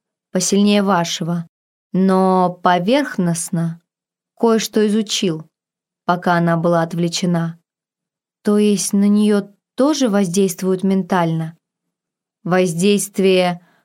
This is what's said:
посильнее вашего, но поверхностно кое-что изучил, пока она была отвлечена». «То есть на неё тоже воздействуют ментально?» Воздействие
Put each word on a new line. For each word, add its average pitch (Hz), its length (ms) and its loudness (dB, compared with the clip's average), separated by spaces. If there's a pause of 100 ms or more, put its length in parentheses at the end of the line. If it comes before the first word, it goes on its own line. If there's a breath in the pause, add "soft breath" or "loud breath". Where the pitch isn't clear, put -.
(320)
посильнее 202 500 2
вашего, 170 640 -2 (460)
но 185 720 2
поверхностно 175 1160 -2 (560)
кое-что 220 500 0
изучил, 202 600 -4 (560)
пока 175 300 0
она 170 220 0
была 170 260 0
отвлечена». 170 760 -4 (840)
«То 208 160 2
есть 208 340 0
на 202 160 2
неё 208 400 2 (260)
тоже 269 340 0
воздействуют 190 760 -2
ментально?» 175 760 -2 (880)
Воздействие 185 1200 0 (180 soft breath)